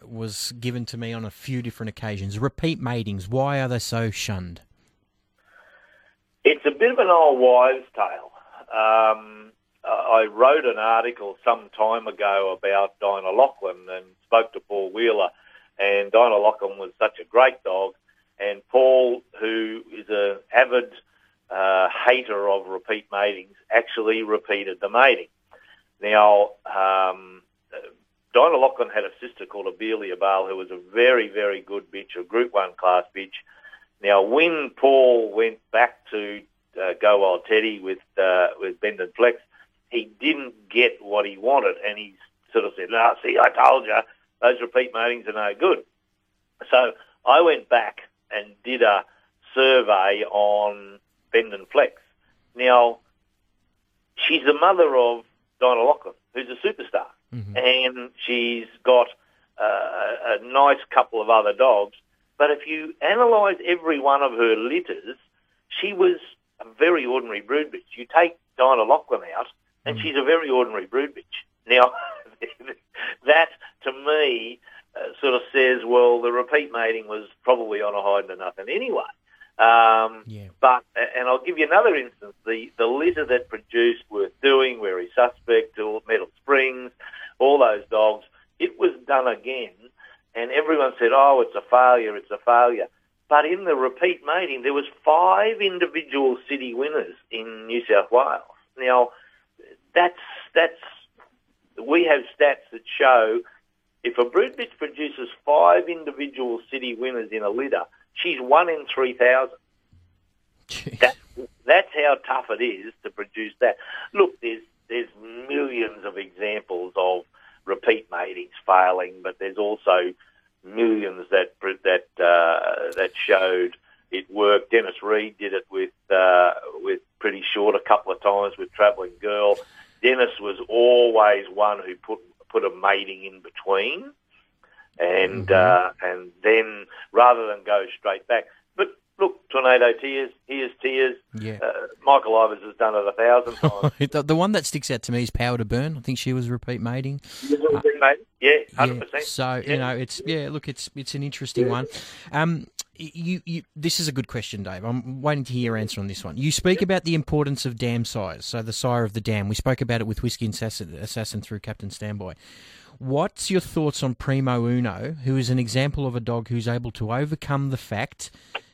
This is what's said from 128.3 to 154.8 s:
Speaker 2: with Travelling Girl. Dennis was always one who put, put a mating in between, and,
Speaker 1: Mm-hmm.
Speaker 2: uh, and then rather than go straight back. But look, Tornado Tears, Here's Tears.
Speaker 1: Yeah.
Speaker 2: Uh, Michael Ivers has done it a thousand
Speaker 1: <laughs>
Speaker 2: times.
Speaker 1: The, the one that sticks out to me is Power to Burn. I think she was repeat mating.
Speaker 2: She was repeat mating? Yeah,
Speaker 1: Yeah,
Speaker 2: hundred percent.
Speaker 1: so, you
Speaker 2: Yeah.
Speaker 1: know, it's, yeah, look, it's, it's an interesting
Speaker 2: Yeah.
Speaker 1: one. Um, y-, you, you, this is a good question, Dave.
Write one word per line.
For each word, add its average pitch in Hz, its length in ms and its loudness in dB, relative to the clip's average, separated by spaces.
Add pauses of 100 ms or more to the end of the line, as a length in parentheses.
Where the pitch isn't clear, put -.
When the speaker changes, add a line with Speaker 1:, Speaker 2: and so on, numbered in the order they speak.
Speaker 2:
with 92 140 -12
Travelling 98 460 0
Girl. 104 380 0 (460)
Dennis 127 360 0
was 101 180 -8 (100)
always 113 840 4
one 104 320 0
who 92 120 -12
put, 110 240 -12 (300)
put - 140 -2
a 98 120 -2
mating 95 500 -2
in 95 160 -20
between, 123 680 -6 (880)
and, 95 480 0
Speaker 1:
Mm-hmm. 95 60 4 (520)
Speaker 2:
uh, - 20 -4
and 90 240 -10 (120)
then 107 420 0 (260)
rather 117 360 4
than 104 180 -10
go 104 200 0 (140)
straight 98 280 -6
back. 113 180 -2 (320)
But 190 100 -2 (320)
look, - 300 -4
Tornado 127 500 4
Tears, 135 320 -8 (160)
Here's 131 240 -8 (100)
Tears. 131 340 -2 (180)
Speaker 1:
Yeah. 110 280 -10
Speaker 2:
Uh, - 260 -6 (180)
Michael 135 280 4
Ivers 107 300 2
has 107 140 -16
done 110 180 0
it 101 120 0
a 101 60 0
thousand 120 420 2
Speaker 1:
<laughs> 156 140 -2
Speaker 2:
times. 117 420 -4
Speaker 1:
The, 147 120 -2
the 156 120 0
one 185 180 0
that 165 120 -2
sticks - 260 -8
out 120 120 -6
to - 80 -10
me 120 120 -2
is 117 80 -6
Power 123 260 -4
to 117 80 -6
Burn. 139 320 -4
I 127 40 -14
think 131 160 -8
she - 160 -6
was 123 160 -4
repeat 120 320 -8
mating. 131 380 -8 (220)
Speaker 2:
She 269 140 -2
was 151 180 0
repeat - 260 -2
mating? 135 260 2 (140)
Yeah, 131 120 4
Speaker 1:
Yeah, - 260 -2
Speaker 2:
hundred 123 240 -2
percent. 147 220 -10
Speaker 1:
so, 127 320 -6
you 139 180 -6
Speaker 2:
Yeah. 139 40 -2
Speaker 1:
know, 127 200 -6
it's, - 280 -10
yeah, 151 240 -6
look, 147 200 -10
it's, - 260 -14
it's 139 200 -12
an 143 80 -8
interesting 135 420 -4
Speaker 2:
Yeah. 123 60 -2
Speaker 1:
one. 123 160 -4 (440)
Um, 160 360 -2 (320)
y-, 156 140 -16
you, 170 320 -6
you, 165 180 -10 (120)
this 156 240 -4
is 160 80 -4
a 151 60 -4
good 131 140 -6
question, 104 360 -10
Dave. 92 220 -12